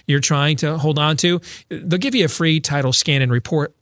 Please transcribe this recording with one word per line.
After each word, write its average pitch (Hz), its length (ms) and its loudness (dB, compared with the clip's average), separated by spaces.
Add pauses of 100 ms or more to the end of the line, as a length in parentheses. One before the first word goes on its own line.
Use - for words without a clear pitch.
you're 143 140 2
trying 147 380 2
to 160 200 -2
hold 151 200 0
on 151 200 2
to, 175 220 0 (280)
they'll 180 300 -4
give 247 160 -2
you 226 100 2
a 156 40 2
free 160 320 0
title 143 320 -2
scan 139 280 2
and 127 100 2
report 143 520 -2